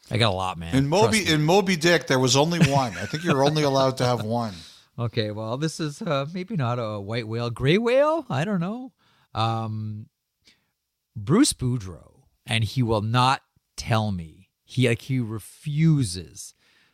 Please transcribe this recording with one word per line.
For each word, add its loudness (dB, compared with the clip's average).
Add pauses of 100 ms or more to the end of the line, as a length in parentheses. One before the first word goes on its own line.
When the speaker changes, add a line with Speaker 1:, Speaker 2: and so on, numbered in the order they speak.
(100)
Speaker 1:
I -2
got 2
a 0
lot, -4
man. -6
Speaker 2:
In 2
Moby, 4
Speaker 1:
Trust -2
me. 4
Speaker 2:
in 2
Moby 4
Dick, 2
there 2
was 4
only 4 (100)
one. 0
I -6
think -8
you're 2
only 2
allowed 2
to 0
have 0
one. -4
<laughs> -18 (340)
Speaker 1:
Okay, -4
well, -6
this -4
is, -6
uh, -2
maybe -8
not 0
a -6
white -6
whale. -4
Gray 2
whale? 2
I -2
don't -2
know. -8 (420)
Um, -4 (1080)
Bruce 4
Boudreau, -6 (200)
and 0
he 0
will 2
not 2 (380)
tell 0
me. -12 (120)
He, 0
like, -2
he -4
refuses -2 (400)